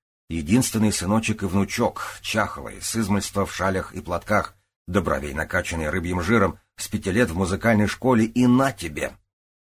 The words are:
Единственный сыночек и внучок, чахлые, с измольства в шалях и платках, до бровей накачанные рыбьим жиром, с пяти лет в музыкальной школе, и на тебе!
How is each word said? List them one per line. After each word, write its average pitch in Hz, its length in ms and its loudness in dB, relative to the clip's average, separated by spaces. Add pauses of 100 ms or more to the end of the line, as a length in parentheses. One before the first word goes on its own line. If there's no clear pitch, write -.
(300)
Единственный 101 640 2
сыночек 107 500 0
и - 20 0
внучок, 98 760 -2
чахлые, 101 600 -4
с - 140 -6
измольства 101 500 0
в - 80 -8
шалях 92 400 -2
и 92 60 -10
платках, 90 560 -2 (320)
до 90 140 0
бровей 73 320 -2
накачанные 80 560 -2
рыбьим 90 320 -2
жиром, 98 360 2 (200)
с - 100 -10
пяти 98 240 -4
лет 117 180 2
в 82 60 -4
музыкальной 101 520 2
школе, 117 380 2
и 123 220 2
на 127 240 6
тебе! 78 400 -6 (520)